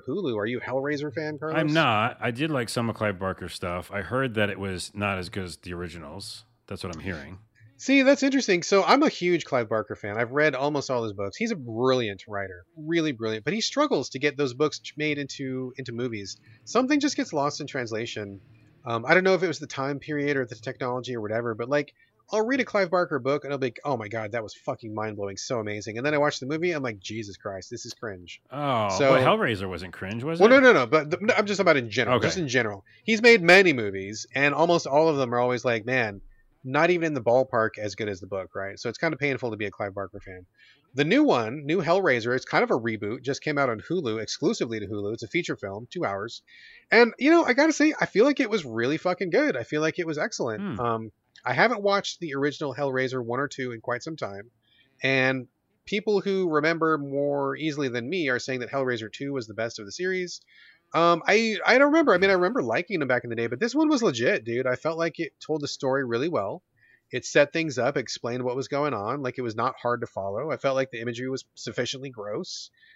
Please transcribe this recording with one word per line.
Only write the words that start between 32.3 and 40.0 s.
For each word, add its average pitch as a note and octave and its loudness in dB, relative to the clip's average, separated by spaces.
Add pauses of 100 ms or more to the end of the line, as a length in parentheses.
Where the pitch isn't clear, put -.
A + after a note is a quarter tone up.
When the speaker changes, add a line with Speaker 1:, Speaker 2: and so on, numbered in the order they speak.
Speaker 1:
in D#3 -2
general. A2+ 0 (220)
He's A3 2
made A#3 8
many F3 10
movies, G2+ -4
and C#3+ 2
almost E3 4
all D3+ 4
of D3 2
them A#2+ 0
are A#2+ 2
always B2 0
like, A#2 0
"Man, A2+ 0 (420)
not D3 2
even E3 2
in D3+ -2
the B2+ -2
ballpark A#2+ 2
as G#2 -6
good G#2+ -4
as F#2+ -6
the G2 -14
book," F#2+ -8
right? G2 -8
So B2 -8
it's A2 -8
kinda D#3+ -2
painful C3 -2
to G#2 -6
be G#2 -4
a G2 -4
Clive G2 -8
Barker G2 -10